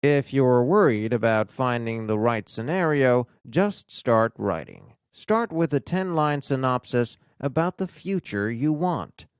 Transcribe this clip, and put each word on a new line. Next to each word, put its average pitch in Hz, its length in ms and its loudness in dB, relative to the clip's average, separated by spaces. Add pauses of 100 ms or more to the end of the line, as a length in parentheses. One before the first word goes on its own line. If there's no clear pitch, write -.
If 143 300 2
you're 127 300 4
worried 123 500 2
about 110 380 0
finding 117 560 -4
the 107 120 0
right 110 300 0
scenario, 135 760 0 (220)
just 196 420 -2
start 113 460 2
writing. 80 580 -6 (180)
Start 226 400 -2
with 165 200 0
a 143 80 2
ten-line 160 640 -2
synopsis 127 760 -2 (240)
about 160 380 -2
the 185 100 -6
future 113 640 -6
you 120 220 -2
want. 151 540 -4 (140)